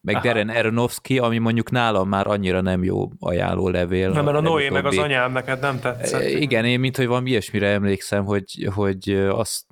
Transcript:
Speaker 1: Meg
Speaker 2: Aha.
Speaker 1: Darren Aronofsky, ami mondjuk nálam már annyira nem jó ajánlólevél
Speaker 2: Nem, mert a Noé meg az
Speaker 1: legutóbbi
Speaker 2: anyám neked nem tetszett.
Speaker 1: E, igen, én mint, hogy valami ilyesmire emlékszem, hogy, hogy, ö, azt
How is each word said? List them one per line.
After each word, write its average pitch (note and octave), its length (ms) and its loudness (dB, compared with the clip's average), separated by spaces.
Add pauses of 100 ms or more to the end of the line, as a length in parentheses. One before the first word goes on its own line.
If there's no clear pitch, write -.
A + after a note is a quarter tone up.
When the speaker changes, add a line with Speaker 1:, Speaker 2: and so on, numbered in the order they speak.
Speaker 1:
Meg G2+ 140 -2
Speaker 2:
Aha. A#2+ 100 2
Speaker 1:
Darren A2 240 2
Aronofsky, A#2 680 0
ami A#2 200 2
mondjuk A#2 320 0
nálam A2+ 380 2
már G2 180 0
annyira F#2+ 340 2
nem F#2 240 2
jó F#2+ 340 0
ajánlólevél F2+ 920 0
Speaker 2:
Nem, D3 140 2
mert D3 120 2
a D3+ 40 2
Noé D#3 280 2
meg C#3 160 0
az C#3 100 0
Speaker 1:
legutóbbi D3 200 0
Speaker 2:
anyám B2+ 180 0
neked B2+ 280 -4
nem C3+ 200 -2
tetszett. - 400 -4
Speaker 1:
E, - 80 0
igen, C#3 360 0
én B2 160 2
mint, C3 160 -2
hogy C3 100 0
valami B2 240 -2
ilyesmire G2+ 380 -2
emlékszem, G2+ 560 0
hogy, G2+ 500 -4
hogy, G2 360 -2
ö, G2 200 2
azt G#2 420 -4